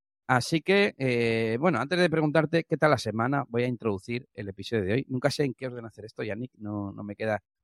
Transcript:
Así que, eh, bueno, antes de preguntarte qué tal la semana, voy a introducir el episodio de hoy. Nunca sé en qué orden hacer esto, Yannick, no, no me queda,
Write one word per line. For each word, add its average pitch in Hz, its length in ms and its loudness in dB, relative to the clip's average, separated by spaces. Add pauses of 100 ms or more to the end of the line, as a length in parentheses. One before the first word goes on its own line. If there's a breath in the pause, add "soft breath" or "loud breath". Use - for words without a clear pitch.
(260)
Así 127 360 2
que, 202 360 4
eh, 117 640 2
bueno, 160 180 2
antes 156 220 0
de 175 100 6
preguntarte 156 540 2
qué 160 120 -2
tal 151 140 4
la 135 80 4
semana, 117 500 -2
voy 117 140 0
a 123 60 0
introducir 113 680 -4
el 101 140 -10
episodio 98 340 -2
de 92 120 0
hoy. 135 140 0
Nunca 131 220 0
sé 147 140 -2
en 127 100 -2
qué 131 140 -10
orden 120 180 -12
hacer 110 200 -16
esto, 117 180 -8
Yannick, 107 320 -6
no, 104 340 -6
no 107 140 -12
me 101 100 -10
queda, 110 260 -2 (240)